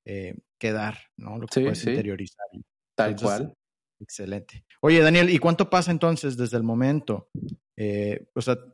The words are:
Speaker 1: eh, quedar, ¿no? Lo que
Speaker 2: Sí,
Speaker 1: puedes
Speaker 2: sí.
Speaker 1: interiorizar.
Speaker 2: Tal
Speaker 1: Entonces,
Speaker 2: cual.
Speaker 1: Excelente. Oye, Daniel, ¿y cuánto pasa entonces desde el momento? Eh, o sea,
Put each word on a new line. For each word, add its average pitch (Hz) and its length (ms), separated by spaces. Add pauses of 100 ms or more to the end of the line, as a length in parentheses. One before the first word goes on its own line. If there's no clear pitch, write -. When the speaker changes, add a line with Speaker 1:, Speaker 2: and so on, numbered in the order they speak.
Speaker 1:
eh, 98 300 (240)
quedar, 107 380 (200)
¿no? 107 220
Lo 117 100
que - 80
Speaker 2:
Sí, 131 40
Speaker 1:
puedes - 220
Speaker 2:
sí. - 0
Speaker 1:
interiorizar. 101 640 (500)
Speaker 2:
Tal 107 220
Speaker 1:
Entonces, - 0
Speaker 2:
cual. 117 360 (480)
Speaker 1:
Excelente. 101 600 (160)
Oye, 160 200
Daniel, 170 280
¿y 175 100
cuánto 170 300
pasa 180 220
entonces 156 440
desde 120 220
el 113 60
momento? 123 680 (480)
Eh, 104 580
o 117 60
sea, 120 160 (160)